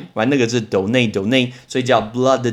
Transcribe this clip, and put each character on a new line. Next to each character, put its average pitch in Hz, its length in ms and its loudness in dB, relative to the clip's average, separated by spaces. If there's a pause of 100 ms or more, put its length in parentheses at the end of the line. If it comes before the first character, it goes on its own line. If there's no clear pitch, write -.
(140)
完， 110 160 0
那 147 80 2
个 123 80 2
字 117 160 0
抖 107 280 -2
内， 123 180 2
抖 104 180 -2
内， 127 260 0 (160)
所 131 140 -4
以 - 20 -2
叫 123 160 2
blood 123 540 0